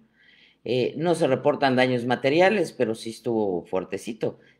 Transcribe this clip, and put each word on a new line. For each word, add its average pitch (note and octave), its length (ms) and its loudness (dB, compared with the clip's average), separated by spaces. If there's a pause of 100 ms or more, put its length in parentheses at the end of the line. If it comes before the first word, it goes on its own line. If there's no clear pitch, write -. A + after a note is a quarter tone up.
(640)
Eh, A#2+ 320 0
no E3 180 0
se E3 120 0
reportan C3 500 2
daños B2+ 300 2
materiales, E3 680 2
pero A2+ 220 -2
sí A2+ 160 -12
estuvo G#2 560 -2
fuertecito. G2 720 -6 (220)